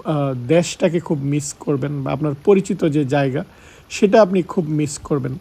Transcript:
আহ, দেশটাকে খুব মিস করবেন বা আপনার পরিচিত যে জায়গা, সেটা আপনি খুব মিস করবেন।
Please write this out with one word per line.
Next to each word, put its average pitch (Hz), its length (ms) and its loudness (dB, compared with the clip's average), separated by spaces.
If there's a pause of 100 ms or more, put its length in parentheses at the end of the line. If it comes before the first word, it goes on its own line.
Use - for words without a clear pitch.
আহ, 143 280 -2 (140)
দেশটাকে 165 520 0
খুব 151 220 -4
মিস 143 320 -2
করবেন 143 500 -4
বা 143 80 -4
আপনার 143 220 -2 (120)
পরিচিত 196 400 2
যে 147 200 2
জায়গা, 139 380 0 (460)
সেটা 220 320 4
আপনি 190 200 4
খুব 165 280 -2
মিস 151 280 -2
করবেন। 131 440 -4